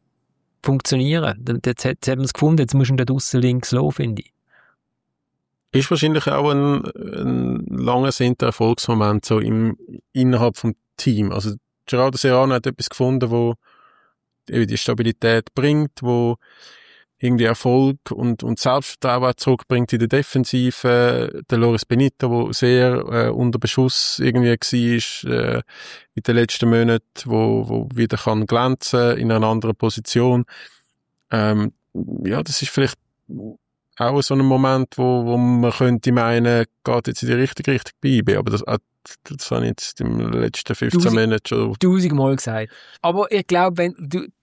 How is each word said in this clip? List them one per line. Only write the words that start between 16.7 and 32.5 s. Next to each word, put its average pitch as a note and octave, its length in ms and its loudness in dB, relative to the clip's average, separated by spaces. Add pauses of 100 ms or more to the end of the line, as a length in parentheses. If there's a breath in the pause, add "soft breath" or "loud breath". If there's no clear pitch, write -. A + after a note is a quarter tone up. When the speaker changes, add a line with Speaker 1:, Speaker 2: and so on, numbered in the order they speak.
Speaker 2:
irgendwie B2 260 2
Erfolg C3 640 0
und, A#2+ 320 -4
und A#2 160 -4
Selbstvertrauen B2+ 800 0
zurückbringt B2 560 0
in A2+ 60 2
der A2+ 100 0
Defensive. B2 1400 0
Der A#2+ 80 2
Loris A#2 280 2
Benito, C3 440 0
wo A#2 220 0
sehr, B2 580 2
äh, A#2 200 0
unter A#2 280 0
Beschuss - 640 0
irgendwie B2 300 2
war, A#2 800 -2
äh, A#2+ 300 -2 (540 loud breath)
in G#2+ 80 -8
den A#2+ 120 2
letzten A#2 340 2
Monaten, A#2 340 4 (200)
wo, A2+ 460 0
wo A2+ 240 -4
wieder A2+ 240 -2
kann A2 280 -2
glänzen A#2+ 720 0
in A2+ 140 -2
einer A2 160 2
anderen A2 300 -2
Position. A#2+ 640 0 (880 loud breath)
Ähm, G#2+ 400 0 (540)
ja, D3 180 -2
das D#3 180 -6